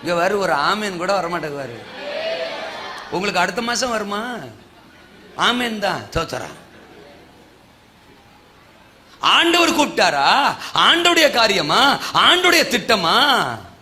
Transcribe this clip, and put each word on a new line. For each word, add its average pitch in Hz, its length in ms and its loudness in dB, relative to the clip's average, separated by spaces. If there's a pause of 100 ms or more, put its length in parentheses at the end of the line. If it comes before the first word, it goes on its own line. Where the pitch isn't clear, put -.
இங்க 175 120 -2
வரு, 190 240 0
ஒரு 175 140 0
ஆமேன் 185 420 0
கூட 185 260 -2
வரமாட்டேங்குது. 143 580 -6 (1300)
உங்களுக்கு 180 300 -2
அடுத்த 185 200 -2
மாசம் 240 280 -2
வருமா? 208 360 -4 (1120)
ஆமேன் 226 420 0
தான். 180 220 -2 (100)
தோத்தரா. 160 360 -4 (2750)
ஆண்டவர் 330 560 4
கூப்பிட்டாரா? 202 800 2 (180)
ஆண்டவுடைய 330 580 4
காரியமா? 214 680 2 (140)
ஆண்டவுடைய 330 540 4
திட்டமா? 214 760 2 (360)